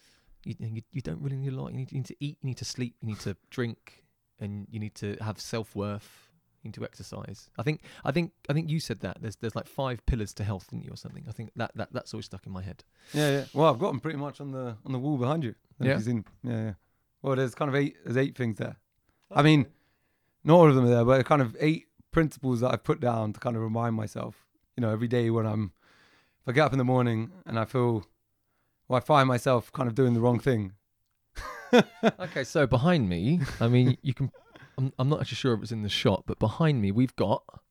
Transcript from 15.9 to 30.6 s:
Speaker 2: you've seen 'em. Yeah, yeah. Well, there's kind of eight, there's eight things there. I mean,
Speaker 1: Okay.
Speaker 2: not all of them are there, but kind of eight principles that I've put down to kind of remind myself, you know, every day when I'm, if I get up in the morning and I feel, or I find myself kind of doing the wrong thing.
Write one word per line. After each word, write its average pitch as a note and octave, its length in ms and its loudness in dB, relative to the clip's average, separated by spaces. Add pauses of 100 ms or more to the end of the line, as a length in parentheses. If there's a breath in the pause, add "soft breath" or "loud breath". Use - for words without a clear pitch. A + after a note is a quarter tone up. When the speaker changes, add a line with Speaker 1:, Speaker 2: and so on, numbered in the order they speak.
Speaker 2:
you've A2 100 -4
seen A#2+ 120 0
'em. - 340 -8
Yeah, A2 160 -4
yeah. G2+ 80 -8 (480)
Well, C3+ 140 0
there's C3 180 -2
kind D3+ 140 -4
of C3 80 -2
eight, C#3+ 280 0
there's A#2+ 120 -2
eight C#3 200 0
things A2+ 220 -2
there. A#2 180 -6 (540)
I C#3+ 120 4
mean, D3+ 200 8
Speaker 1:
Okay. - 80 -4 (720)
Speaker 2:
not D3+ 120 8
all E3+ 120 12
of C3+ 60 8
them C3 120 6
are - 20 6
there, A#2+ 160 6
but B2+ 220 6
kind D3+ 160 4
of A2 180 -4
eight D#3 260 0 (240)
principles C3+ 500 0
that B2+ 120 2
I've A#2+ 120 -6
put D#3 160 -2
down A2+ 340 -2
to - 60 -18
kind A#2+ 160 -4
of A2 60 -4
remind A2+ 320 -2
myself, - 520 -8 (300)
you B2+ 40 -6
know, A2 100 0
every A2 180 -2
day A#2 220 2
when A2+ 160 0
I'm, G#2+ 260 -2 (720 soft breath)
if - 60 -14
I B2 40 -2
get D3+ 120 4
up B2+ 80 0
in C3+ 60 0
the B2+ 60 2
morning A#2+ 460 0 (160)
and A#2 120 -4
I A2 60 -2
feel, A#2 420 0 (840)
or B2+ 80 0
I A#2+ 40 2
find C3+ 280 4
myself B2 440 0
kind C3 160 -2
of A2+ 60 -4
doing B2 200 4
the A#2 60 2
wrong A#2+ 200 4
thing. G#2+ 380 0